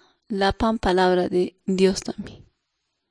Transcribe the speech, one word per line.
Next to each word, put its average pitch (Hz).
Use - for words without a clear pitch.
lapan 196
palabra 185
de 180
Dios 190
tami. -